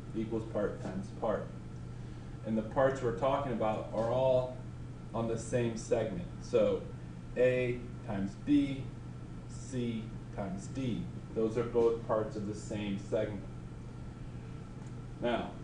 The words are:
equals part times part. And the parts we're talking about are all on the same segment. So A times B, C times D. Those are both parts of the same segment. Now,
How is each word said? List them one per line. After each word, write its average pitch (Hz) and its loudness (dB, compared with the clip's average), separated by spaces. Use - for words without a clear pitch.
equals 110 0
part 104 0
times 95 -4
part. - 0
And 110 0
the 110 2
parts 135 4
we're 120 2
talking 113 2
about 110 2
are 113 2
all 127 6
on 117 0
the 113 0
same 120 2
segment. 95 2
So 101 6
A 127 6
times 101 0
B, 139 4
C 117 -2
times 95 -4
D. 98 -2
Those 110 2
are 120 2
both 117 4
parts 110 2
of 101 -4
the 104 -2
same 104 -2
segment. - 0
Now, 117 0